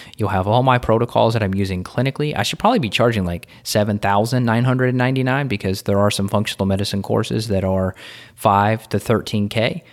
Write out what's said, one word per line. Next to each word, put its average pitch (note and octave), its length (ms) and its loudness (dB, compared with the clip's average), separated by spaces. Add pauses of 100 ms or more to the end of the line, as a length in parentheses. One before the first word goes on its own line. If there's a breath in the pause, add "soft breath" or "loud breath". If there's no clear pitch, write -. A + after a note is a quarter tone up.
(160 loud breath)
You'll G2 140 -2
have F#2+ 180 0
all B2 160 4
my B2+ 140 4
protocols A2+ 560 2
that G#2+ 100 0
I'm F#2+ 100 -2
using F#2+ 300 -2
clinically. C#3 520 -4
I G2+ 60 -2
should - 160 -6
probably A3+ 220 2
be A2 100 -2
charging, A2 340 2
like, F2 220 -4 (160 loud breath)
seven G#2 380 0
thousand A2+ 440 2
nine A#2 200 2
hundred B2+ 240 2
and B2+ 100 0
ninety-nine C3 480 0
because G2+ 360 -4
there G2+ 180 2
are G#2 100 4
some G2 160 -2
functional G2+ 400 -2
medicine G2 360 -2
courses A2+ 460 -2
that F#2+ 140 0
are F#2+ 320 0 (400 loud breath)
five G#2 540 2
to G#2 100 -2
thirteen G#2 500 -2
K. A#2+ 440 -4